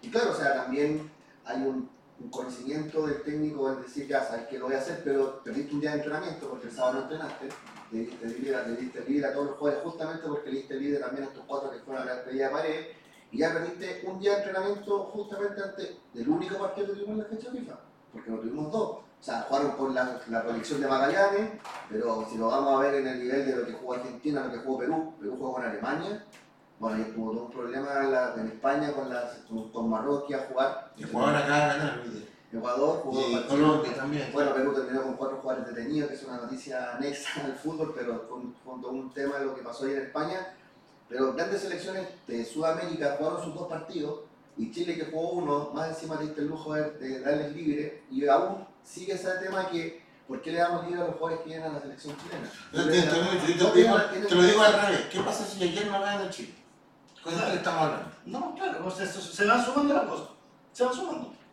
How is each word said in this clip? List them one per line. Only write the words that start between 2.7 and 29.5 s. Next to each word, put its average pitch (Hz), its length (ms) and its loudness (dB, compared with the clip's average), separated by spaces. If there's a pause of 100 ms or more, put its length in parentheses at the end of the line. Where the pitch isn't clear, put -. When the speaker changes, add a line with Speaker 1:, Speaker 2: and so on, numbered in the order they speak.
Speaker 1:
del 143 180 -2
técnico 147 460 0
en 127 120 -2
decir, 135 260 -8
"Ya 139 160 2
sabes 117 240 -6
que 131 100 -8
lo 127 100 -4
voy 135 80 0
a - 20 2
hacer", 165 260 -4
pero 139 400 2
perdiste 143 300 -4
un 147 80 0
día 151 100 0
de 147 60 0
entrenamiento 151 520 -4
porque 123 180 -10
el 117 60 -12
sábado 127 200 2
no 135 80 -2
entrenaste, 143 480 -8 (420)
le 113 80 -2
diste 117 280 -6
libre, 127 420 -2
le 117 80 -2
diste 123 260 -6
libre 139 240 2
a 135 60 0
todos 143 140 0
los 139 100 -6
jugadores 147 260 2
justamente 160 440 -6
porque 147 220 -4
le 135 100 -2
diste 135 160 -10
libre 143 240 0
también 135 240 -4
a 135 40 -6
estos - 180 -14
cuatro 135 260 -4
que 120 80 -12
fueron 131 240 -6
a - 20 -6
la 127 100 -4
despedida 131 320 -2
de 135 60 0
Paredes, 156 340 -2 (440)
y 113 80 -6
ya 160 120 6
perdiste 175 540 -4
un 190 140 -6
día 202 120 4
de 202 60 4
entrenamiento 202 680 0
justamente 202 560 -4
antes - 300 -6 (220)
del 120 160 -4
único 185 280 2
partido 196 300 -2
que 196 60 -2
tuvimos 208 240 -4
en 208 60 -2
la - 20 -6
fecha 247 260 -8
fifa, 240 280 -10 (340)
porque 110 180 -10
no 110 60 -4
tuvimos 143 340 -4
dos, - 280 0 (240)
sea, - 240 -4
jugaron 139 240 2
con 135 240 0
la, 127 320 0
la 117 160 0
colección 117 380 -2
de - 60 2
Magallanes, 196 600 4 (400)
pero 110 400 0
si 117 80 -6
lo 113 100 2
vamos 139 300 4
a 135 60 6
ver 139 120 4
en 135 120 2
el 127 120 -4
nivel 131 260 2
de 131 100 2
lo 117 100 0
que 113 80 -8
jugó 123 200 -6
Argentina, 127 500 -2
lo 123 80 -4
que 120 80 -6
jugó 131 200 -2
Perú, 156 400 0
Perú - 180 -4
jugó 131 160 -4
con 127 120 -2
Alemania, 147 600 -4 (540)
bueno, 110 220 0
y 113 120 -4
tuvo 110 180 -4
todo 120 140 -4
un 120 60 -12
problema 127 380 -4 (140)
en 135 80 4
la, 127 240 4
en 113 120 -2
España 147 440 2
con, 135 180 -2
la, 123 220 -4 (160)
con, 110 240 -8